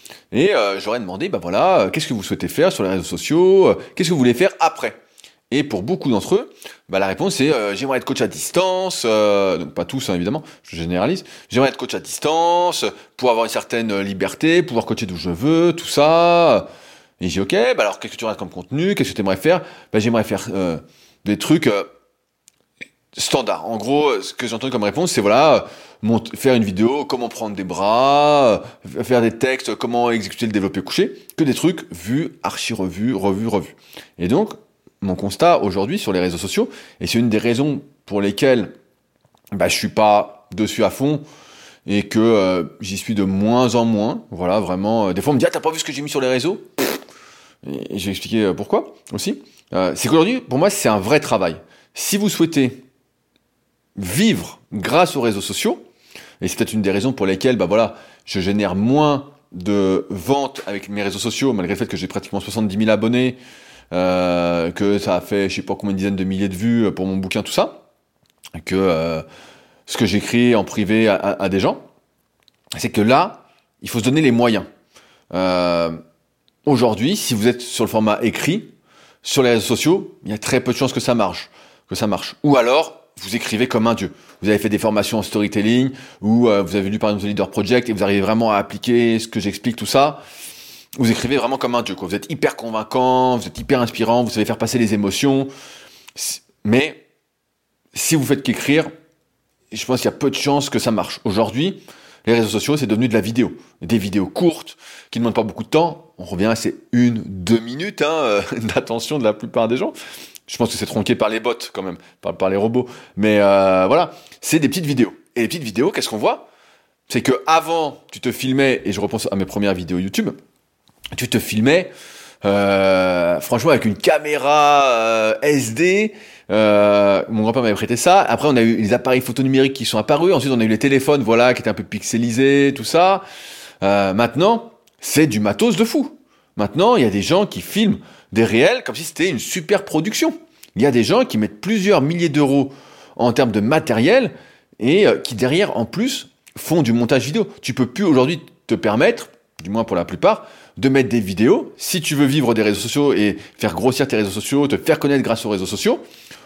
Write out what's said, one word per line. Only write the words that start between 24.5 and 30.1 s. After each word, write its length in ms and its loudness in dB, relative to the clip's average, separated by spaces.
comme 120 -2
réponse, 280 -2
c'est 100 -2
voilà, 320 4
euh, 60 4
mont-, 220 0
faire 200 2
une 80 4
vidéo, 420 0
comment 240 -4
prendre 260 -10
des 80 -8
bras, 1000 4
euh, 140 -10
f-, 20 -2
faire 180 2
des 160 0
textes, 380 -2
comment 340 -2
exécuter 380 -4